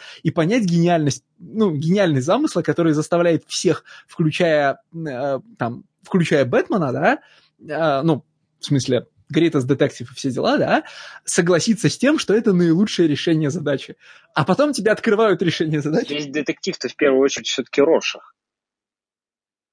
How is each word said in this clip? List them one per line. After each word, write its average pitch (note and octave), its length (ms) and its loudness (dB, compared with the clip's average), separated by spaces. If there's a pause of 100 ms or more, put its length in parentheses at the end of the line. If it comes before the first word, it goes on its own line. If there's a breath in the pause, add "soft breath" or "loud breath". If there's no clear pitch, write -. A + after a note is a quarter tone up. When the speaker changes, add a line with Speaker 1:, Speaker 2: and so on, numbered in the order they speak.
(240 loud breath)
Speaker 1:
и D#3 80 0
понять G3 320 0
гениальность, E3+ 600 0 (140)
ну, G3 320 -2
гениальность D#3 560 0
замысла, G3+ 360 0
который D#3+ 320 0
заставляет E3+ 520 0
всех, - 380 -2 (240 loud breath)
включая, D3+ 720 0 (120)
э, C#3+ 460 -6 (180)
там, B2 280 -8 (180)
включая D#3+ 440 2
Бэтмена, F#3+ 460 0
да, F#3 280 2 (400 soft breath)
э, D3 420 -2
ну, D#3 220 0 (340)
в - 60 -20
смысле, B2+ 420 0 (260)
Greatest D#3 360 0
Detective C3+ 420 -2
и - 60 -20
все C3+ 160 -6
дела, G3+ 260 -2
да, C4+ 240 2 (420 loud breath)
согласиться F3+ 640 0
с - 80 -4
тем, C#4+ 220 2
что G3 160 -2
это A3+ 180 2
наилучшее F3 540 2
решение D#3 440 0
задачи. D3 440 -6 (400 loud breath)
А D3+ 100 0
потом C#4 280 2
тебе G#3+ 180 0
открывают G#3 520 2
решение D#3 380 -2
задачи. D3+ 260 -2
Speaker 2:
Здесь D3 200 -6
детектив-то D3 640 -6
в - 80 -14
первую C3+ 260 4
очередь C3 240 -2
всё-таки - 340 -4
Роршах. - 540 0 (1400)